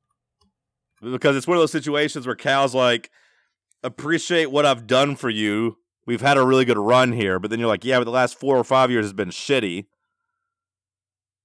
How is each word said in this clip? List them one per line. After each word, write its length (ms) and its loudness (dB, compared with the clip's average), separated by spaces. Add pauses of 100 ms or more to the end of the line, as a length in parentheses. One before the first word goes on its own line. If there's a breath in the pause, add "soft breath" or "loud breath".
(1000)
Because 360 0
it's 100 -6
one 100 2
of 60 4
those 100 0
situations 540 -4
where 100 -6
Cal's 380 0
like, 360 0 (720)
"Appreciate 680 -2
what 160 2
I've 200 0
done 300 2
for 140 -4
you. 480 -2 (280)
We've 140 -4
had 160 2
a 80 4
really 200 4
good 140 0
run 340 2
here." 260 -2
But 120 -6
then 80 -4
you're 100 -2
like, 160 -2
"Yeah, 140 0
but 60 0
the 60 -8
last 280 -2
four 180 0
or 80 2
five 260 2
years 160 0
has 80 -10
been 160 -4
shitty." 560 -4 (1600)